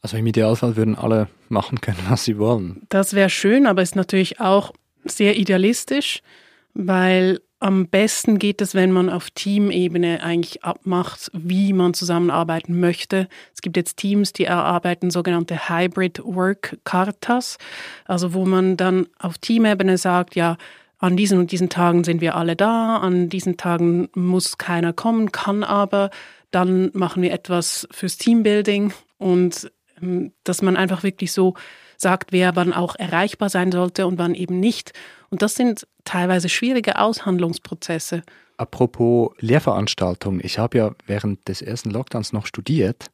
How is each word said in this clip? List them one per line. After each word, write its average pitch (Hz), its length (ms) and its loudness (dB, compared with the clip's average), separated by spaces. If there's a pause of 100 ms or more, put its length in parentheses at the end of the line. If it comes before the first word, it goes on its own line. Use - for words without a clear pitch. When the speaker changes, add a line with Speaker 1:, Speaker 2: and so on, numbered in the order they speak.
Speaker 1:
Also - 160 -8
im 113 100 0
Idealfall 113 480 2
würden 110 200 2
alle 113 320 2 (220)
machen 110 320 -2
können, 92 180 -4 (100)
was 120 160 2
sie 107 120 -2
wollen. 104 520 0
Speaker 2:
Das 196 240 0
wär 196 160 4
schön, 247 380 4
aber 190 140 4
ist 180 140 0
natürlich 190 440 0
auch 196 340 2 (320)
sehr 202 320 2
idealistisch, 202 840 0 (520)
weil 185 640 2 (200)
am 190 280 2
besten 208 500 2
geht 202 240 -2
es, 196 140 -4
wenn 185 160 4
man 180 180 2
auf 175 220 -6
Teamebene 180 920 0
eigentlich 170 420 -4
abmacht, - 680 -4
wie 185 400 0
man 180 220 2
zusammenarbeiten 170 840 0
möchte. 180 480 0 (280)
Es - 80 -18
gibt 175 140 -4
jetzt 175 200 -4
Teams, 202 340 0
die - 140 -2
erarbeiten 175 640 0
sogenannte 170 580 -2
Hybrid 180 560 -2
Work 185 600 -4
Chartas, 208 720 -2 (480)
also 175 300 -2
wo 185 100 0
man 185 320 2
dann 185 300 2 (100)
auf 170 220 -8
Teamebene 208 580 2
sagt, 180 380 0
ja, 170 220 0 (420)
an 180 180 2
diesen 196 220 4
und 175 120 2
diesen 180 180 0
Tagen 175 340 2
sind 170 180 0
wir 165 140 0
alle 170 200 0
da, 226 420 2
an 180 320 2
diesen 180 280 -4
Tagen 175 560 0
muss 185 460 0
keiner 170 340 -2
kommen, 220 380 0
kann 202 320 -4
aber, 202 480 0 (400)
dann 185 420 2
machen 180 300 -2
wir 180 100 0
etwas - 580 -4
fürs - 260 -8
Teambuilding 208 760 2 (240)
und, 180 540 0 (300)
ähm, 180 300 -4 (120)
dass 180 180 -2
man 190 160 2
einfach 180 260 0
wirklich 190 280 -4
so 185 240 2 (420)
sagt, 185 340 -2
wer 180 240 2
wann 180 180 2
auch - 220 -2
erreichbar 190 540 -2
sein 185 220 0
sollte 180 340 0
und 180 140 -2
wann 175 160 0
eben 180 240 -4
nicht. - 340 -2 (360)
Und 185 120 -4
das 208 140 0
sind 240 320 0 (160)
teilweise 180 440 0
schwierige 240 520 0
Aushandlungsprozesse. 175 1200 -4 (340)
Speaker 1:
Apropos 120 840 2
Lehrveranstaltung, 101 1000 0
ich 92 160 -6
habe 117 200 0
ja 107 140 2 (140)
während 101 420 -6
des 98 140 -8
ersten 113 300 -8
Lockdowns 113 420 -6
noch 104 120 -4
studiert 117 680 -2